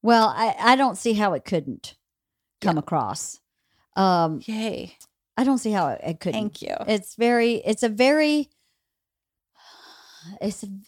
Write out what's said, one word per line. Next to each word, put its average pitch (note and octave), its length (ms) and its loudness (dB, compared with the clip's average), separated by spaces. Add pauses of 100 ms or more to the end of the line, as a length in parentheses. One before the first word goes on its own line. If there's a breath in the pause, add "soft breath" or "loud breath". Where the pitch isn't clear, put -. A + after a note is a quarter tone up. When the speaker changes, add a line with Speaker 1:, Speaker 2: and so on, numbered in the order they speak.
Speaker 1:
Well, A3+ 340 4
I, A3 220 0
I B3 180 6
don't C4 220 0
see A#3 160 0
how G#3 200 0
it C3+ 100 -6
couldn't - 500 -6 (640)
come E3+ 160 2
Speaker 2:
Yeah. D3 40 0
Speaker 1:
across. - 600 -6 (560)
Um, F3 480 2
Speaker 2:
Yay. A3 520 -8 (400)
Speaker 1:
I B3 80 0
don't C4+ 140 2
see A3 140 -2
how F3+ 160 0
it, A#2+ 160 -4
it E3 160 -6
couldn't. F#3 200 -4
Speaker 2:
Thank G#3 220 -8
you. - 120 -6 (140)
Speaker 1:
It's G#3 280 -2
very, A#3 380 2 (100)
it's G#3+ 180 -2
a A#3+ 60 0
very, D4 600 2 (1900 loud breath)
it's, G#3 240 -6 (240)